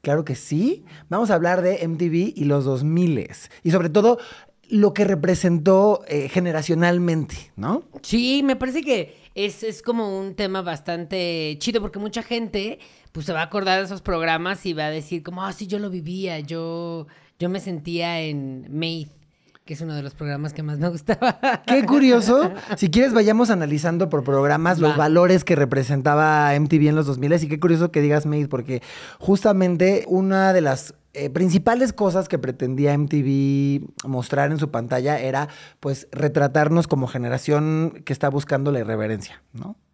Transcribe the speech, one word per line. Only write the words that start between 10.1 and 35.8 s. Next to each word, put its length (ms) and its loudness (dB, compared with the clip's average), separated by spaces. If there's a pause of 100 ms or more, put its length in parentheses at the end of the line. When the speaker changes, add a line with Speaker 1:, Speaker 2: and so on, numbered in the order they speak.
Speaker 2:
un 160 -10
tema 260 -4
bastante 960 -6
chido, 220 -2
porque 180 -10
mucha 240 -8
gente, 560 -6 (320)
pues, 160 -12
se 60 -6
va 80 -4
a 60 -2
acordar 340 -2
de 60 -6
esos 140 -10
programas 640 -4
y 80 -4
va 140 -4
a 40 -4
decir 340 -8
como, 200 -10
"Ah, 80 -8
sí, 140 -12
yo 140 -6
lo 100 -8
vivía, 480 -8
yo, 680 -8 (320)
yo 80 -2
me 100 -4
sentía 640 -6
en 500 -8
Made", 380 -6 (580)
que 80 -12
es 80 -12
uno 120 -8
de 80 -6
los 120 -12
programas 380 -8
que 120 -10
más 160 -6
me 80 0
gustaba. 720 0
<laughs> 40 -12
Speaker 1:
Qué 180 4
curioso. 680 6 (240)
Si 140 2
quieres, 220 6
vayamos 380 4
analizando 600 0
por 140 0
programas 560 2
los 120 4
Speaker 2:
Va. 40 0
Speaker 1:
valores 480 4
que 100 2
representaba 1000 2
M 100 2
T 120 4
V 100 6
en 80 4
los 100 0
dos 120 -2
miles. 260 2
Y 40 -6
qué 120 -4
curioso 320 2
que 80 2
digas 260 2
Made, 220 -2
porque 340 -6 (380)
justamente 880 2
una 440 2
de 100 4
las, 320 -2 (180)
eh, 180 -6
principales 640 2
cosas 360 0
que 80 -2
pretendía 580 -2
M 120 0
T 160 0
V 640 0 (220)
mostrar 420 -2
en 80 -2
su 140 -4
pantalla 480 -2
era, 280 -4 (300)
pues, 320 -8